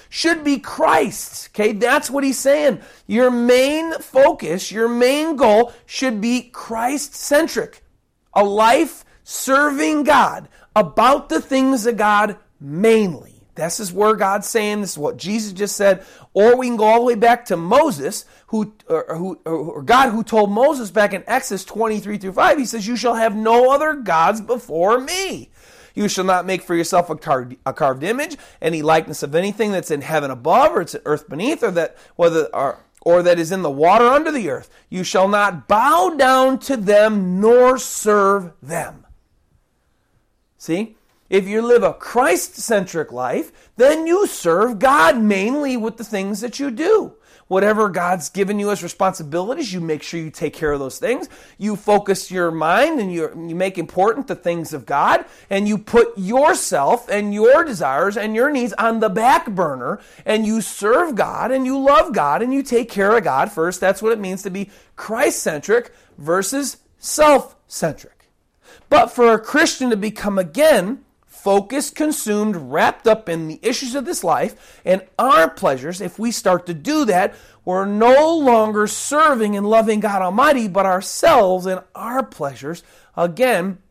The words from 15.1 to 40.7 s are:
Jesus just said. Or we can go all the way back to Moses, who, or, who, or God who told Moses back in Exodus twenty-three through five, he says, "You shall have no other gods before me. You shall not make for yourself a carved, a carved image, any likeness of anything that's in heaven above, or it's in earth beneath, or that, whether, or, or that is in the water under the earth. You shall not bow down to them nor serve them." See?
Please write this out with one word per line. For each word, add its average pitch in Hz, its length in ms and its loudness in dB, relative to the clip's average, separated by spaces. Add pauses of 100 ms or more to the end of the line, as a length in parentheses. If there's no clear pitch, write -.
Jesus 208 360 -6
just 196 240 -6
said. 196 280 0 (300)
Or 226 220 6
we 254 120 -4
can 233 80 -4
go 214 80 0
all 226 160 4
the 240 60 0
way 240 100 2
back 233 300 2
to 185 100 -2
Moses, 185 680 0 (240)
who, 214 260 -6 (140)
or, 160 280 -4
who, 180 280 -8
or 156 380 -8
God 247 280 4
who 220 120 -4
told 214 280 0
Moses 240 420 0
back 208 200 2
in 185 140 -10
Exodus 208 380 -4
twenty-three 208 540 -4
through 190 140 -10
five, 339 260 2
he 247 80 -4
says, 220 200 -8
"You 240 100 -4
shall 233 200 -2
have 226 180 0
no 233 380 4
other 302 220 0
gods 202 460 0
before 190 600 0
me. 311 500 -8 (440)
You 208 120 -2
shall 185 180 -2
not 180 220 0
make 185 160 -4
for 175 140 -4
yourself 175 340 0
a 156 60 -6
carved, 127 400 -4 (100)
a 131 60 -4
carved 135 320 -2
image, 269 320 -6 (260)
any 160 200 -4
likeness 160 420 -2
of 143 100 -10
anything 202 380 -2
that's 175 180 -6
in 139 120 -4
heaven 147 280 -4
above, 170 400 2
or 233 120 -2
it's 151 120 -10
in - 100 -12
earth 147 240 -4
beneath, 233 360 -4
or 196 80 -2
that, 165 240 -4 (180)
whether, 165 300 2 (100)
or, 131 300 -4 (160)
or 175 240 2
that 175 160 4
is 160 100 -4
in 190 120 -4
the 151 80 -2
water 175 360 4
under 294 240 2
the 233 180 -6
earth. 131 220 -8 (180)
You 185 140 -8
shall 190 240 0
not 202 400 -2
bow 302 440 2
down 262 500 2
to 269 160 -4
them 202 640 2
nor 247 360 6
serve 202 760 0 (100)
them." 156 420 -10 (1500)
See? 202 380 -6 (340)